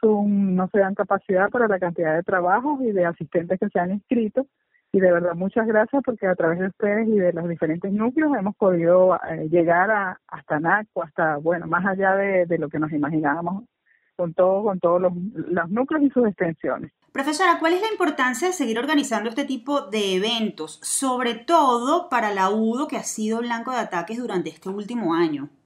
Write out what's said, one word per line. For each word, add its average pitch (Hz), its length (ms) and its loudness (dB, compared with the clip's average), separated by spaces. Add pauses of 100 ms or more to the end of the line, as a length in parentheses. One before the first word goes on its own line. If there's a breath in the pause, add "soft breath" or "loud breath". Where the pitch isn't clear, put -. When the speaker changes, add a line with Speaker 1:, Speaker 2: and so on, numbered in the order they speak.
Speaker 1:
Zoom 202 520 2
no 185 140 2
se 208 120 2
dan 196 140 2
capacidad 196 540 0
para 240 180 2
la 208 120 0
cantidad 170 360 0
de 165 80 0
trabajos 196 600 0
y 233 100 0
de 180 140 2
asistentes 170 520 -4
que 208 120 -2
se 190 100 -2
han 180 120 -2
inscrito. 233 540 -2 (480)
Y 196 60 4
de 185 100 6
verdad, 175 240 2
muchas 196 320 -2
gracias 226 380 2
porque 220 220 -2
a 185 80 2
través 170 240 0
de 190 80 -2
ustedes 208 420 0
y 220 100 4
de 180 140 2
los 170 160 -4
diferentes 170 420 -2
núcleos 254 480 0
hemos 208 180 -2
podido, 180 600 4 (120)
eh, 160 180 -4
llegar 170 420 4
a, 196 380 -2
hasta 151 320 -4
naco, 185 420 -2
hasta, 160 360 -2
bueno, 165 280 -2
más 170 200 -2
allá 190 300 2
de, 196 280 2
de 170 140 -2
lo 151 100 -4
que 151 100 -6
nos 156 140 -2
imaginábamos 160 720 -2 (520)
con 170 180 -4
todo, 190 300 2
con 196 140 -2
todos 175 220 2
los, 180 140 0 (200)
los 170 360 -4
núcleos 277 320 0
y 277 80 4
sus 247 160 2
extensiones. 165 680 -4 (180)
Speaker 2:
Profesora, 311 480 0
¿cuál 330 160 2
es 370 80 0
la 440 80 -2
importancia 302 580 -2
de 359 60 -2
seguir 226 240 -2
organizando 247 500 0
este 277 160 -4
tipo 277 380 -4
de 196 340 -2
eventos, 208 680 -2
sobre 247 520 -2
todo 277 760 2
para 226 240 -2
la 190 160 2
udo, 226 400 0
que 269 80 -6
ha 220 60 -6
sido 220 380 -4
blanco 233 300 -6
de 254 80 -2
ataques 196 400 -6
durante 196 300 -4
este 190 220 -12
último 202 440 -4
año? 151 360 0 (140)